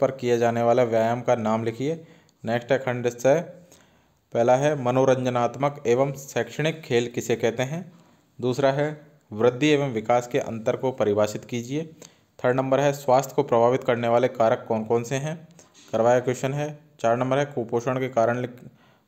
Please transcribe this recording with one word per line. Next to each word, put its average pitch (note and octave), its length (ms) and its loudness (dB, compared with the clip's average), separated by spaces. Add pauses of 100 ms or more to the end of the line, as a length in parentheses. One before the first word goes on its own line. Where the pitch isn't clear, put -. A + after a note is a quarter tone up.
पर B2+ 100 2
किए A#2+ 280 0
जाने A#2 240 2
वाला A#2+ 200 4
व्यायाम A2+ 400 0
का B2 120 2
नाम A2+ 300 -2
लिखिए। C3+ 420 -6 (380)
नेक्स्ट A#2+ 280 -2
है C3 60 4
खंड A#2+ 300 -4
स, A#2+ 140 -8 (1120)
पहला A#2+ 240 4
है, C#3+ 260 0
मनोरंजनात्मक B2+ 1040 0
एवं C3 260 2
शैक्षणिक D3+ 720 -6
खेल A#2+ 260 0
किसे A#2 280 -4
कहते A#2 260 0
हैं? D#3+ 300 -8 (480)
दूसरा C3+ 320 2
है, D3+ 340 -4 (260)
वृद्धि B2 360 2
एवं C#3+ 220 2
विकास A#2+ 380 0
के C#3+ 100 -2
अंतर A2+ 380 -4
को B2+ 160 -2
परिभाषित G#2+ 520 0
कीजिए। C3 500 -8 (500)
थर्ड B2+ 120 2
नंबर C3 240 2
है, C#3+ 120 2
स्वास्थ्य C#3 440 2
को D3 60 2
प्रभावित B2 420 2
करने A#2+ 240 0
वाले A#2+ 200 4
कारक A#2+ 400 0
कौन A2 160 -2
कौन A#2 200 0
से C3+ 120 -4
हैं? D#3 320 -8 (440)
करवाया A#2+ 280 4
क्वेश्चन B2+ 340 -4
है। D3 240 -6 (220)
चार A#2 160 2
नंबर C3 220 0
है, C#3+ 60 0
कुपोषण B2+ 560 -4
के C3 80 -4
कारण A#2+ 320 0
लिख-, - 240 -10 (440)